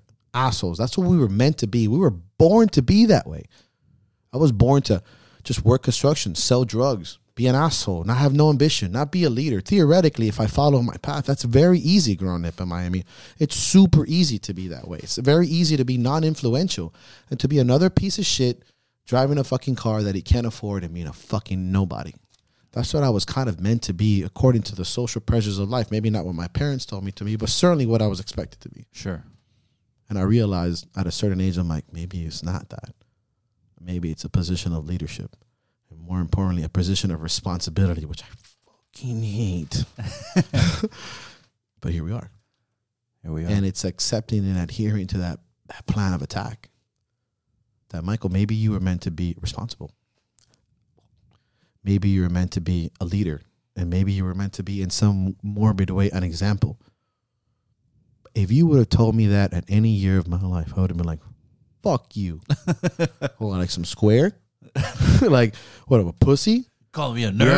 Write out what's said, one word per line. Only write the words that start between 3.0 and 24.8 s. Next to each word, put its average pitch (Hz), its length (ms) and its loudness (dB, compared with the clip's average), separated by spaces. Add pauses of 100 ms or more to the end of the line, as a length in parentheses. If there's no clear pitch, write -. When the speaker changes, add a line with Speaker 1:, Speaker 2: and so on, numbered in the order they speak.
Speaker 1:
that 156 180 4
way. - 200 -12 (840)
I 123 60 -6
was 147 140 4
born 123 320 4
to 98 180 0 (420)
just 90 220 -4
work 123 160 4
construction, 135 540 -2
sell 127 300 2
drugs, 113 520 -4 (180)
be 120 120 -2
an 127 80 4
asshole, 107 480 -2
not 113 140 0
have 139 160 2
no 151 160 4
ambition, 135 420 2
not 143 200 -4
be 180 120 0
a 151 60 2
leader. 120 320 -2
Theoretically, 160 680 4
if 101 140 -4
I 110 60 0
follow 139 340 2
my - 160 -4
path, 143 300 -6
that's 139 160 -2
very 147 340 6
easy 151 380 2
growing 90 280 -4
up 85 160 -8
in 90 80 -4
Miami. 90 380 -4 (320)
It's - 180 -2
super 180 520 6
easy 156 320 0
to 95 160 -8
be 92 140 -10
that 69 180 -12
way. 85 160 -10
It's - 140 -8
very 147 300 4
easy 156 300 2
to 131 80 2
be 127 140 -2
non-influential 143 960 -2 (340)
and 127 100 -6
to - 80 -2
be 143 120 2
another 139 320 4
piece - 260 -2
of 208 80 -2
shit - 380 0 (420)
driving 135 320 2
a 139 60 0
fucking 131 320 -2
car 110 260 -2
that 101 140 -2
he 90 80 -4
can't 120 240 2
afford 101 360 -6
and 82 120 -10
being 85 120 -8
a 71 60 -12
fucking 92 580 -6
nobody. 90 420 -4 (580)
That's - 200 -6
what 147 120 0
I 131 80 2
was 101 120 0
kind 131 240 -4
of 90 140 -6
meant 113 220 0
to 101 100 -6
be 101 300 2
according 117 400 2
to - 120 -10
the 90 80 -8